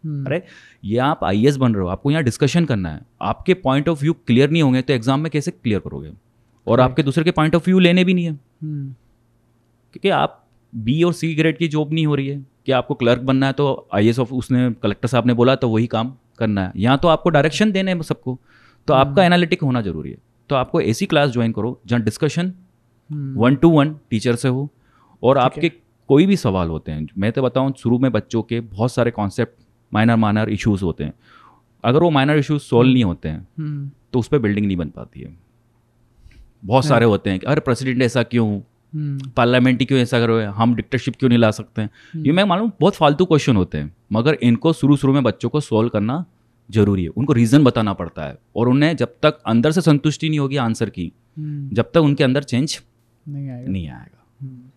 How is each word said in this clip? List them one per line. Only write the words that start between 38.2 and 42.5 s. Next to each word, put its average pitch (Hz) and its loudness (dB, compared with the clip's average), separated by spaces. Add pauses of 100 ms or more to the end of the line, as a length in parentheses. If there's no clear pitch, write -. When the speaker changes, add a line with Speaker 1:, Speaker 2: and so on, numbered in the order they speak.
Speaker 2:
क्यों?" 110 -2 (340)
Speaker 1:
हम्म। 139 -8
Speaker 2:
पार्लियामेंट 127 2
ही 127 0
क्यों 131 2
ऐसा 120 0
कर 117 0
रहे 113 0
हैं, 101 -6
हम 117 2
डिक्टेटरशिप 117 -6
क्यों 131 0
नहीं 120 4
ला 113 4
सकते - -8
हैं? 104 -6 (240)
Speaker 1:
हम्म। 156 -4
Speaker 2:
ये 139 2
मैं 185 2
मालूम 202 0